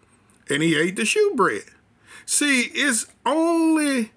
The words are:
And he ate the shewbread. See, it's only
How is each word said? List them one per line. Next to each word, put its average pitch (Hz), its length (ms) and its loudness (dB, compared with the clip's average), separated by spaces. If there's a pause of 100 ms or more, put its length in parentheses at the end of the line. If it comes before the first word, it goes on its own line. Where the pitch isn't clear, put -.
(500)
And 143 120 0
he 165 140 2
ate 180 220 0
the 226 60 -2
shewbread. 220 680 0 (560)
See, 269 380 0 (100)
it's 247 320 -2 (200)
only 311 920 0